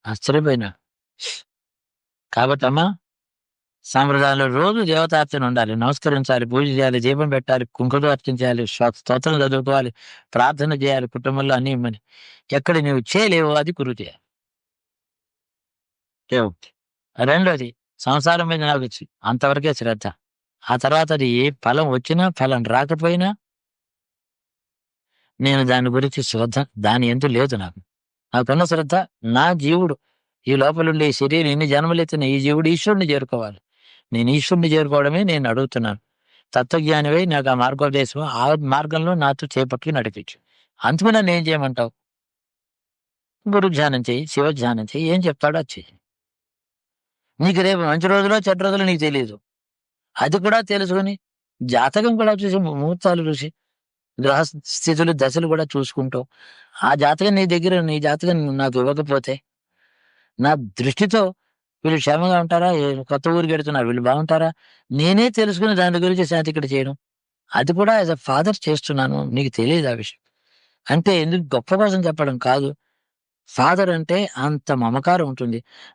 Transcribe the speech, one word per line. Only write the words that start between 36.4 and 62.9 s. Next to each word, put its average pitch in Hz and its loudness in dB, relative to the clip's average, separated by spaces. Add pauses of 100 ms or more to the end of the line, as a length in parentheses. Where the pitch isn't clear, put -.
తత్వజ్ఞానివై 151 2
నాకు 143 0
ఆ 131 4
మార్గోపదేశం, 135 0
ఆ 139 0
మార్గంలో 156 -2
నాతో 143 -2
చేపట్టుకుని 135 -4
నడిపించు. 107 -8 (440)
అంతకు 165 2
నన్ను 214 4
ఏం 170 0
చేయమంటావు? 131 -2 (1500)
గురు 202 2
ధ్యానం 143 0
చేయి, 127 -2
శివ 143 0
ధ్యానం 120 -2
చేయి, 151 -6
ఏం 180 2
చెప్తాడో 151 -2
అది 151 -8
చెయ్యి. - -18 (1500)
నీకు 180 2
రేపు 185 2
మంచి 165 0
రోజులో 202 4
చెడ్డ 190 0
రోజులో 196 0
నీకు 175 0
తెలియదు. 135 -2 (800)
అది 156 0
కూడా 208 2
తెలుసుకొని, 196 -2 (420)
జాతకం 131 2
కూడా 214 2
చూసి, 196 -2
ము-, 160 -2
ముహూర్తాలు 175 0
చూసి, 151 -4 (720)
గ్రహ 139 2 (220)
స్థితులు, 165 0
దశలు 135 0
కూడా 160 0
చూసుకుంటూ, 135 -4 (640)
ఆ 131 0
జాతకం 156 2
నీ 190 2
దగ్గర, 175 2
నీ 160 -2
జాతకం 151 0
నాకు 135 0
ఇవ్వకపోతే, 139 -2 (1040)
నా 143 4
దృష్టితో 139 0 (640)
వీళ్ళు 160 2
క్షేమంగా 170 2
ఉంటారా, 170 0
ఏ 147 0 (160)